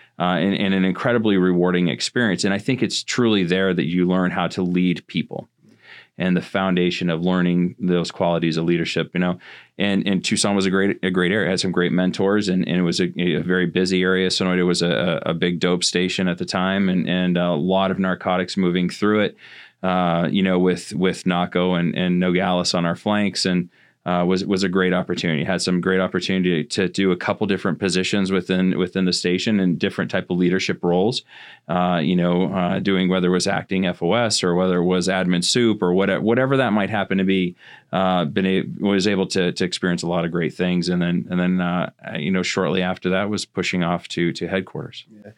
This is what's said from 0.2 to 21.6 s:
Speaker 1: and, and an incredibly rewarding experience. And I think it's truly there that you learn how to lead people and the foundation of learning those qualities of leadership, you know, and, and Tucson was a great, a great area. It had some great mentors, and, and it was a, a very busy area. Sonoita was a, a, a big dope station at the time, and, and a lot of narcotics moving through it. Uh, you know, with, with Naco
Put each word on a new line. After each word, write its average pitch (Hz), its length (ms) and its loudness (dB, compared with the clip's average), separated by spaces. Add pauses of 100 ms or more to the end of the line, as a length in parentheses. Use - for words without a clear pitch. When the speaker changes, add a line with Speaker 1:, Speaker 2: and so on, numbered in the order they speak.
Speaker 1:
and, 95 160 2
and 98 180 0
an 92 120 2
incredibly 110 520 2
rewarding 90 520 4
experience. 101 540 -2
And 98 100 2
I 101 40 0
think 120 240 -2
it's - 220 -2
truly 110 400 2
there 92 300 2
that 85 120 0
you 87 220 2
learn 90 240 2
how 90 160 0
to 95 160 -4
lead 90 440 0
people - 420 -6 (680)
and 90 180 2
the 87 60 2
foundation 90 680 0
of 82 120 -2
learning 90 560 2
those 87 320 0
qualities 85 460 0
of 82 80 -2
leadership, 85 500 0
you 87 60 -2
know, 90 180 0 (400)
and, 98 300 0
and 92 160 0
Tucson 101 320 0
was 98 100 2
a 95 40 0
great, 98 340 0
a 92 80 0
great 90 220 0
area. 98 160 0
It - 20 0
had 92 80 0
some 92 140 -2
great 87 180 2
mentors, 95 560 2
and, 92 180 0
and 85 120 0
it 90 60 2
was 87 180 0
a, 87 160 0
a 87 240 0
very 90 240 2
busy 92 360 0
area. 92 280 2
Sonoita 90 360 0
was 87 160 2
a, 85 440 0
a, 85 60 0
a - 20 2
big 87 260 -2
dope 90 240 0
station 92 460 0
at 87 80 -2
the 90 80 -6
time, 95 420 0
and, 90 220 0
and 90 280 0
a 87 140 0
lot 92 400 0
of 90 80 -4
narcotics 92 560 -2
moving 90 340 0
through 107 300 0
it. 104 160 0 (480)
Uh, 90 480 2
you 98 100 2
know, 92 160 2
with, 90 360 0
with 90 340 -2
Naco 90 480 0